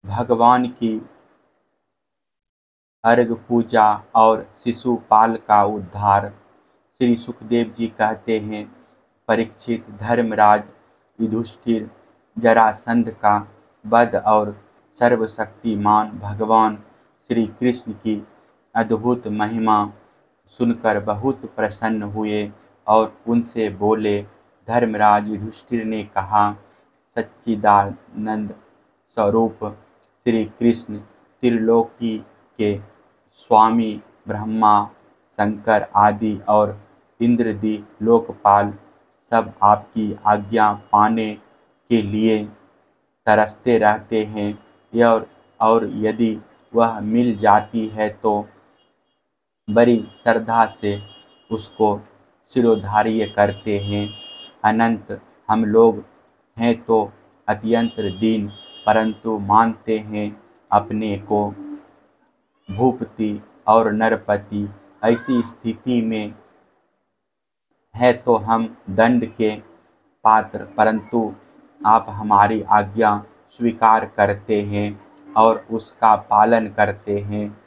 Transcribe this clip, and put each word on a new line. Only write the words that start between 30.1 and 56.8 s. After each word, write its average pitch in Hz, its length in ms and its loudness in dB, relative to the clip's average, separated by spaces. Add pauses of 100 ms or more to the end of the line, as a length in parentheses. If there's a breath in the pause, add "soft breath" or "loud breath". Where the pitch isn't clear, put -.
श्री 113 200 0
कृष्ण, 117 520 -2
त्रिलोकी 113 1300 -2 (320)
के 101 220 -2 (520)
स्वामी 110 720 0 (260)
ब्रह्मा, 107 640 0 (400)
शंकर 104 560 -2 (100)
आदि 104 520 2
और 107 320 0 (400)
इंद्रदि 110 640 -2 (180)
लोकपाल 104 720 2 (560)
सब 113 320 -2
आपकी 104 540 0 (100)
आज्ञा 104 540 0 (120)
पाने 110 460 0 (500)
के 113 140 2
लिए 107 460 0 (800)
तरसते 107 520 2
रहते 107 460 0
हैं 104 420 -8 (360)
और, 113 280 2 (300)
और 110 300 2
यदि 110 500 -4 (340)
वह 113 260 0
मिल 110 380 -2
जाती 107 500 2
है 107 200 -4
तो 104 400 -4 (1200)
बड़ी 117 380 2 (160)
श्रद्धा 113 420 2
से 101 360 -6 (500)
उसको 104 480 -4 (540)
शिरोधार्य 107 840 0
करते 101 420 0
हैं। 104 360 -6 (500)
अनंत 110 580 -2 (280)
हम 110 140 0
लोग 107 400 2 (540)
हैं 117 260 -2